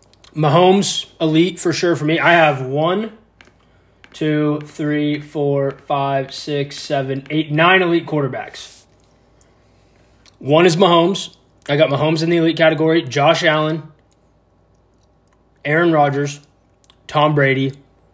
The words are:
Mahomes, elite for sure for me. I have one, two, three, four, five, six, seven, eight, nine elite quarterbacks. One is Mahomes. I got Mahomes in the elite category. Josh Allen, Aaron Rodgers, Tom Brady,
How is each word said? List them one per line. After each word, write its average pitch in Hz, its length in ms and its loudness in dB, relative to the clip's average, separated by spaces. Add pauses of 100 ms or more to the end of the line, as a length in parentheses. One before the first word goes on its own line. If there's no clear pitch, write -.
(340)
Mahomes, 175 720 2 (120)
elite 165 400 0
for 170 140 -2
sure 170 240 0
for 147 80 -6
me. 156 120 0
I 147 140 2
have 151 300 2
one, 170 560 -4 (960)
two, 151 500 -2
three, 147 560 -4
four, 143 520 -2
five, 139 640 -4
six, 143 460 -8
seven, 135 500 -6
eight, 156 220 -4
nine 175 300 2
elite 170 240 -2
quarterbacks. - 800 -8 (1500)
One 156 260 4
is 165 120 2
Mahomes. 175 580 2 (320)
I 143 80 -2
got 151 140 2
Mahomes 151 340 -2
in 165 60 -2
the 170 80 2
elite 160 180 0
category. 160 460 2
Josh 151 420 0
Allen, 156 480 -2 (1700)
Aaron 165 260 0
Rodgers, 143 480 0 (680)
Tom 151 280 0
Brady, 135 380 0 (400)